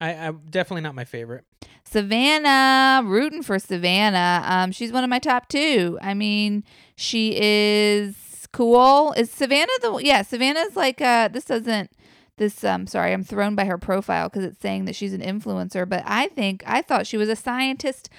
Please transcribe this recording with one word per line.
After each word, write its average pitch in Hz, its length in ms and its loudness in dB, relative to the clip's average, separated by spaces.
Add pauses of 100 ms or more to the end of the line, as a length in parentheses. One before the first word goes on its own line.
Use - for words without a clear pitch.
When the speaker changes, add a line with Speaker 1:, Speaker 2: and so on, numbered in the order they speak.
Speaker 1:
I, 165 100 -4
I'm 160 380 -8
definitely 180 320 -4
not 151 120 -10
my 127 100 -10
favorite. 117 400 -12 (400)
Speaker 2:
Savannah, 269 1200 4
rooting 285 360 0
for 196 160 -2
Savannah. 180 880 0
Um, 185 260 0
she's 226 200 -8
one 254 100 0
of 254 80 -2
my 254 80 0
top 262 300 -2
two. 269 540 0
I 196 120 -6
mean, 208 480 -2 (340)
she 220 440 -2
is 208 1120 0
cool. 262 640 6
Is 226 140 0
Savannah 277 360 0 (140)
the, 453 220 -2
yeah, 262 200 4
Savannah's 277 540 -2
like, 269 240 0
uh, 240 280 4
this 220 180 -8
doesn't, 226 440 -4 (460)
this, 208 280 -2
um, 190 220 -2
sorry, 180 260 0
I'm 190 120 -4
thrown 208 300 -2
by 202 100 0
her 180 140 -2
profile 180 500 -2
'cause 190 160 -6
it's 185 160 -10
saying 190 240 -6
that 190 100 -8
she's 196 200 -8
an 190 80 -8
influencer, 190 640 -6
but 185 160 -4
I 233 240 -2
think, 196 380 -4
I 262 160 0
thought 226 240 -2
she - 100 -6
was 214 120 0
a 220 80 -2
scientist, 262 840 -6